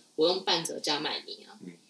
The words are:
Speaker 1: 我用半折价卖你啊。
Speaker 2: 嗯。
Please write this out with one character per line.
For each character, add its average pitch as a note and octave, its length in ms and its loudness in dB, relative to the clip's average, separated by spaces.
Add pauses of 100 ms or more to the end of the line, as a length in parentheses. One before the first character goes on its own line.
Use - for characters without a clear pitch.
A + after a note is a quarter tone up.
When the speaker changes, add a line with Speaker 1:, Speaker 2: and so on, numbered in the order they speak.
(160)
Speaker 1:
我 D#3+ 120 6
用 F#3 160 2
半 E3+ 220 2
折 D3+ 140 -6
价 - 200 -2
卖 - 280 -4
你 - 160 -14
啊。 - 200 -20
Speaker 2:
嗯。 F3+ 100 -12 (160)